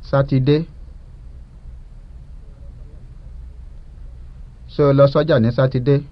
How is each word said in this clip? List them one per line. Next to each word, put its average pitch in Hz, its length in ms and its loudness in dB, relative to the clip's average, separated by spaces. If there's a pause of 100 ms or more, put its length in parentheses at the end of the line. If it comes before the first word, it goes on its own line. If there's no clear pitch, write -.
Sátidé. 139 520 2 (4000)
Ṣé - 140 0
o 143 100 8
lọ 139 140 8
sọ́jà 151 320 4
ní 110 120 6
Sátidé? 135 440 2 (160)